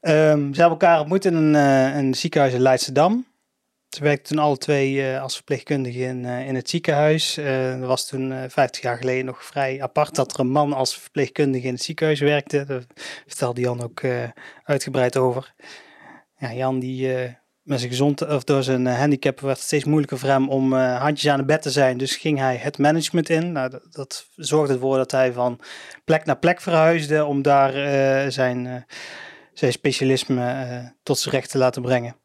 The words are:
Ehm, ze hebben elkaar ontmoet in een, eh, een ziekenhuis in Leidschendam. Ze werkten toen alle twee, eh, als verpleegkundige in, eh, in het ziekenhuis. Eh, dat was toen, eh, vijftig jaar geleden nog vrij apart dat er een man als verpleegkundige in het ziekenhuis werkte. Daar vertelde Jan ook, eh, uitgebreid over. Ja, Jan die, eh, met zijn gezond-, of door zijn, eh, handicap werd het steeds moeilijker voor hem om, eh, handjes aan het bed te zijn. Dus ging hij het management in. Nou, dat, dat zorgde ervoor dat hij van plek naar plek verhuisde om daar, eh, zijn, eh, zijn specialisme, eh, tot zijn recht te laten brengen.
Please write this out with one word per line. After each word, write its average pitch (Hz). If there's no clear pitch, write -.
Ehm, 151
ze 143
hebben 165
elkaar 170
ontmoet 170
in 180
een, 156
eh, 139
een 135
ziekenhuis 143
in 123
Leidschendam. 139
Ze -
werkten 147
toen 151
alle 143
twee, 135
eh, 135
als 131
verpleegkundige 127
in, 127
eh, 123
in 131
het 123
ziekenhuis. 156
Eh, 131
dat 127
was 127
toen, 131
eh, 131
vijftig -
jaar 120
geleden 127
nog 131
vrij 135
apart 143
dat -
er -
een 127
man 143
als 131
verpleegkundige 135
in 127
het 123
ziekenhuis 156
werkte. 143
Daar 135
vertelde 123
Jan 123
ook, 120
eh, 123
uitgebreid 131
over. 131
Ja, 120
Jan 131
die, 131
eh, 127
met 139
zijn 120
gezond-, 139
of 143
door 139
zijn, 127
eh, 123
handicap 139
werd 135
het -
steeds 143
moeilijker 147
voor 131
hem 135
om, 135
eh, 127
handjes 147
aan 139
het 139
bed 156
te 147
zijn. 131
Dus 131
ging 151
hij 131
het 127
management 156
in. 165
Nou, 131
dat, 131
dat -
zorgde 147
ervoor 135
dat 131
hij 131
van 123
plek 160
naar 147
plek 175
verhuisde 160
om 139
daar, 135
eh, 139
zijn, 127
eh, 127
zijn 127
specialisme, 131
eh, 123
tot 139
zijn -
recht 131
te 139
laten 127
brengen. 123